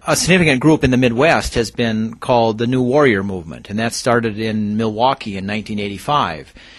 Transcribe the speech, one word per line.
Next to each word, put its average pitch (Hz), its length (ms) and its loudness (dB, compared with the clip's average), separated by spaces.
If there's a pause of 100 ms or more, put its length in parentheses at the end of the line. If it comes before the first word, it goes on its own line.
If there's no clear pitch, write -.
a 151 80 2
significant 156 460 2
group 151 220 4
in 131 80 2
the 123 60 2
Midwest 127 580 2
has 113 140 0
been 113 460 -2
called 113 420 0
the 117 80 -2
New 127 160 0
Warrior 123 400 4
Movement, 87 480 -10
and 101 80 -6
that 113 160 -2
started 117 460 0
in 107 380 -2
Milwaukee 110 600 -2
in 95 80 -6
nineteen 104 340 -6
eighty-five. 101 720 -4 (260)